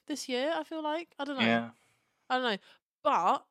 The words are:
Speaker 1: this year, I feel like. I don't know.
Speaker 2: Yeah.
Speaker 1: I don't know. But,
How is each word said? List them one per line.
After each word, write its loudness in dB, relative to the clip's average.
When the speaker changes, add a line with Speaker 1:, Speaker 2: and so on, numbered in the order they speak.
Speaker 1:
this -8
year, 0
I -2
feel -8
like. -4
I -4
don't -6
know. 2
Speaker 2:
Yeah. 2
Speaker 1:
I 0
don't 0
know. 0
But, 2